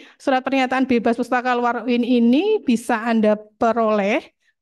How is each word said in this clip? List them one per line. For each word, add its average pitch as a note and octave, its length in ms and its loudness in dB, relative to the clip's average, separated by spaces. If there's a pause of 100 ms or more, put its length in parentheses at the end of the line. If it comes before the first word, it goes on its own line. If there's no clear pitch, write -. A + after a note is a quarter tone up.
(140)
surat C4 320 -2
pernyataan C4 400 0
bebas A#3+ 320 0
pustaka B3 400 -2
luar A#3+ 300 -2
uin A#3+ 180 0
ini B3+ 560 2
bisa A#3 400 -2
Anda A3 320 2
peroleh A3 960 -2 (320)